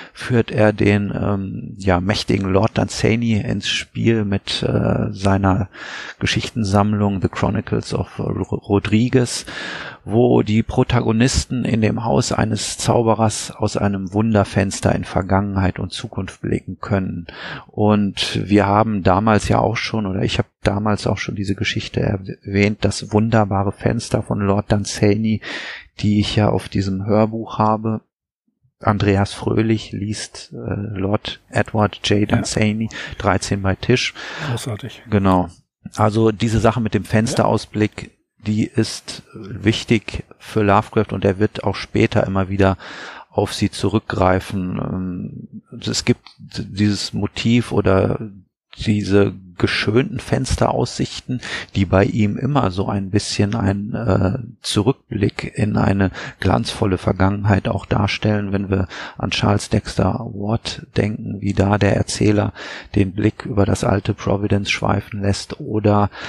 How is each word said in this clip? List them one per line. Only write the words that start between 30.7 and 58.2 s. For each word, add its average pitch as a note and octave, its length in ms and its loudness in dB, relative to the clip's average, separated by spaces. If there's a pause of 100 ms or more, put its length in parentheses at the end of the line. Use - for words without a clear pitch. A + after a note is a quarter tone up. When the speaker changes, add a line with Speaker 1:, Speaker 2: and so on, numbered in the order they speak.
Speaker 1:
Edward A2 540 0
J. G#2 260 2
Speaker 2:
Ja. G2 60 2
Speaker 1:
Dunsany, G#2+ 540 0 (280)
dreizehn G2 440 0
bei F#2+ 120 0
Tisch. - 400 0 (340)
Speaker 2:
Großartig. A#2 600 -8
Speaker 1:
Genau. F#2+ 380 2 (480)
Also G#2+ 340 4
diese G#2+ 300 0
Sache A2+ 200 4
mit A2 140 0
dem G2 100 0
Fensterausblick, G#2+ 1000 0
Speaker 2:
Ja. - 60 -16 (380)
Speaker 1:
die G#2+ 200 0
ist - 580 -4 (100)
wichtig G#2 920 -2 (140)
für - 240 -2
Lovecraft G#2 500 2
und G2+ 120 -2
er G2 160 2
wird - 240 -2
auch G2 100 0
später - 520 0
immer G2 220 0
wieder F#2+ 280 4 (540)
auf - 220 0
sie - 180 0
zurückgreifen. F#2 1080 0
Ähm, - 840 -8 (180)
es - 240 -4
gibt - 180 2 (160)
dieses G2+ 760 -2
Motiv A2+ 600 0
oder G2+ 480 2 (580)
diese G2+ 540 2 (240)
geschönten - 640 0
Fensteraussichten, - 1200 -2 (340)
die G2 120 2
bei F#2+ 180 4
ihm G#2+ 320 0
immer C#3 340 0
so F#2 180 -2
ein G2 200 -2
bisschen G2+ 460 0
ein, G2+ 400 -2
äh, G2 440 2 (220)
Zurückblick - 960 -2
in G#2 220 0
eine G2 320 2 (300)
glanzvolle F#2+ 580 0
Vergangenheit G2+ 680 2
auch F#2+ 180 -2
darstellen, G#2 640 0